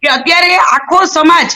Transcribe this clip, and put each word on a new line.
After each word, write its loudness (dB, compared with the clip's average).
કે -2
અત્યારે 0
આખો 0
સમાજ 2